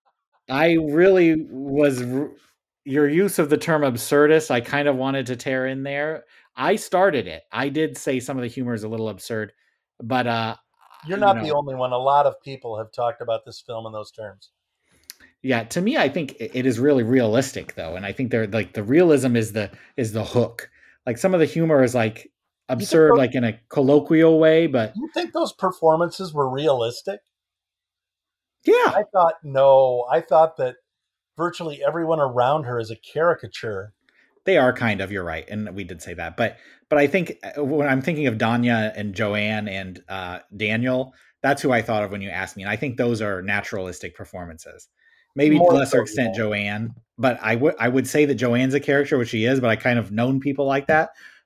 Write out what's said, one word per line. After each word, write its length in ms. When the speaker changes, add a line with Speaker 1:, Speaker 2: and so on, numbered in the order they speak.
Speaker 1:
I 260
really 760
was 540
r-, 280
your 240
use 320
of 100
the 80
term 240
absurdist, 680
I 100
kind 260
of 100
wanted 300
to 100
tear 300
in 160
there. 420
I 180
started 540
it. 240
I 160
did 280
say 220
some 180
of 60
the 60
humor 260
is 80
a 60
little 200
absurd, 440
but, 240
uh, 300
Speaker 2:
You're 120
Speaker 1:
you 20
Speaker 2:
not 160
the 120
Speaker 1:
know. 100
Speaker 2:
only 180
one. 160
A 60
lot 280
of 160
people 360
have 120
talked 320
about 240
this 180
film 220
in 60
those 180
terms. 400
Speaker 1:
Yeah, 220
to 180
me, 160
I 120
think 320
i-, 120
it 140
is 140
really 240
realistic, 720
though, 180
and 100
I 60
think 220
they're, 160
like, 240
the 100
realism 540
is 160
the, 180
is 160
the 120
hook. 440
Like, 100
some 160
of 60
the 80
humor 380
is, 100
like, 300
Speaker 2:
You 60
think 100
Speaker 1:
absurd, 320
Speaker 2:
those 60
Speaker 1:
like, 180
in 80
a 240
colloquial 720
way, 260
but 300
Speaker 2:
You 180
think 180
those 200
performances 840
were 160
realistic? 720
Speaker 1:
Yeah. 280
Speaker 2:
I 160
thought, 320
no, 680
I 100
thought 380
that 180
virtually 480
everyone 380
around 440
her 140
is 120
a 60
caricature. 1000
Speaker 1:
They 140
are 160
kind 260
of, 100
you're 140
right, 240
and 260
we 100
did 180
say 120
that. 220
But, 220
but 80
I 80
think, 360
uh, 220
when 240
I'm 140
thinking 240
of 100
Danya 580
and 200
Joanne 520
and, 440
uh, 300
Daniel, 600
that's 200
who 100
I 80
thought 220
of 80
when 100
you 80
asked 280
me, 60
and 80
I 60
think 220
those 240
are 180
naturalistic 720
performances. 760
Maybe 220
to 60
a 20
Speaker 2:
More 80
Speaker 1:
lesser 260
Speaker 2:
so, 40
Speaker 1:
extent, 300
Speaker 2:
yeah. 60
Speaker 1:
Joanne, 560
but 240
I 160
would, 220
I 100
would 180
say 200
that 80
Joanne's 400
a 60
caricature, 360
which 140
she 140
is, 160
but 100
I 60
kind 220
of 140
known 280
people 260
like 220
that. 220